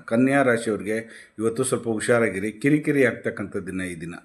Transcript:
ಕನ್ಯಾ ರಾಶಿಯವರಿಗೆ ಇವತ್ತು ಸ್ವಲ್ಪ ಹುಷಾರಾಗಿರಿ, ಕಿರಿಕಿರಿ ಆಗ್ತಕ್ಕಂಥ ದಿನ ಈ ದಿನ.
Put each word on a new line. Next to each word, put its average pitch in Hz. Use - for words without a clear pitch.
ಕನ್ಯಾ 131
ರಾಶಿಯವರಿಗೆ 113
ಇವತ್ತು 113
ಸ್ವಲ್ಪ 120
ಹುಷಾರಾಗಿರಿ, 110
ಕಿರಿಕಿರಿ 143
ಆಗ್ತಕ್ಕಂಥ 110
ದಿನ 92
ಈ 90
ದಿನ. 82